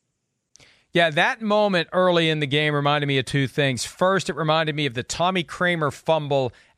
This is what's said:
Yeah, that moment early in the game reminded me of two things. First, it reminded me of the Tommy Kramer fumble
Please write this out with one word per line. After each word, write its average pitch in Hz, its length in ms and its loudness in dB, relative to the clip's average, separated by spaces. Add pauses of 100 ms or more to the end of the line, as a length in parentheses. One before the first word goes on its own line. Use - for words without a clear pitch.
(920)
Yeah, 170 200 2
that 220 320 0
moment 208 500 2
early 175 360 2
in 156 100 0
the 147 80 -2
game 147 260 0
reminded 147 320 0
me 139 140 0
of 127 60 -2
two 139 220 -2
things. 135 380 -2
First, 185 440 0
it 180 60 -4
reminded 156 400 0
me 147 120 -2
of 117 80 -6
the 123 80 -6
Tommy 180 400 -2
Kramer 165 480 -2
fumble 143 600 -2 (260)